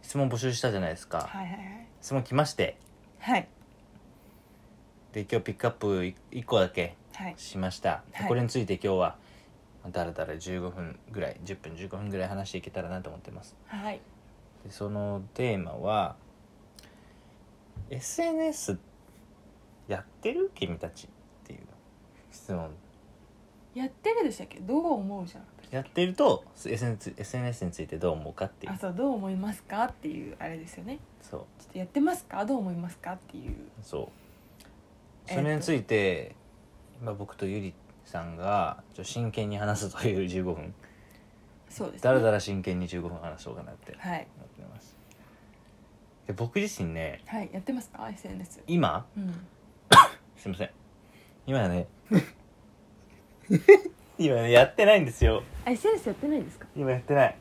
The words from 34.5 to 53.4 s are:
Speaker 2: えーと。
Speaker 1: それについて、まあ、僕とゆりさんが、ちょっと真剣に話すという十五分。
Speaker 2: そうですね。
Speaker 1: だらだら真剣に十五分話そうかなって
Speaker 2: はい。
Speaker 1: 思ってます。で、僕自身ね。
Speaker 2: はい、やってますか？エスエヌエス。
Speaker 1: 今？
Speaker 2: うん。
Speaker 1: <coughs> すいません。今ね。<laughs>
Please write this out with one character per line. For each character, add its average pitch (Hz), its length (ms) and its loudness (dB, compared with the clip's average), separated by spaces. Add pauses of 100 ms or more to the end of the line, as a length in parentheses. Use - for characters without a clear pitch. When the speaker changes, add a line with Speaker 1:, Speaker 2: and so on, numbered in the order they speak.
Speaker 2:
え 180 60 -8
ー - 40 -6
と。 170 60 0
Speaker 1:
そ 147 40 2
れ 151 80 2
に 151 60 0
つ 156 140 0
い 123 80 0
て、 95 520 0 (680)
ま 113 100 -6
あ、 - 20 -6
僕 101 220 -12
と - 80 -6
ゆ 101 160 -4
り 95 140 -8 (320)
さ 85 160 -8
ん 85 140 -10
が、 92 460 0 (120)
ち - 60 -14
ょ - 20 -10
っ - 20 -10
と - 0 -
真 117 260 -4
剣 104 200 -4
に 101 80 -4
話 104 320 -2
す - 40 -16
と - 140 -2
い 95 160 0
う - 20 -2
十 92 160 -2
五 90 120 -2
分。 80 180 -10 (960)
Speaker 2:
そ - 200 -8
う - 20 -8
で - 80 -14
す - 20 -14
ね。 - 40 -
Speaker 1:
だ 127 80 6
ら 131 80 6
だ 113 100 4
ら 104 100 4
真 95 220 -4
剣 90 160 -2
に 90 80 -4
十 87 160 -6
五 85 80 -6
分 87 80 -10
話 80 240 -12
そ - 80 -12
う - 60 -10
か - 80 -14
な - 80 -16
っ - 20 -16
て - 240 -18
Speaker 2:
は 175 180 -8
い。 - 100 -10 (120)
Speaker 1:
思 - 80 -20
っ - 20 -20
て - 140 -20 (100)
ま 110 80 -18
す。 - 160 -20 (1300)
で、 104 40 -6
僕 117 240 -4
自 202 260 -2
身 82 120 -4
ね。 80 320 -8
Speaker 2:
は 214 160 -8
い、 - 100 -12
や 190 80 -8
っ - 20 -14
て 262 120 -4
ま 247 80 -6
す - 80 -18
か？ 220 180 -12
エ 202 80 -10
ス - 80 -20
エ 185 80 -12
ヌ 92 80 -10
エ - 60 -10
ス。 - 200 -20
Speaker 1:
今？ 123 380 2 (140)
Speaker 2:
う - 20 -8
ん。 185 120 -4 (580)
Speaker 1:
<coughs> - 480 8
す - 100 -10
い 95 40 -4
ま 87 40 -6
せ 98 80 -4
ん。 - 60 -10 (720)
今 127 240 2
ね。 90 220 0
<laughs> - 360 2 (1900)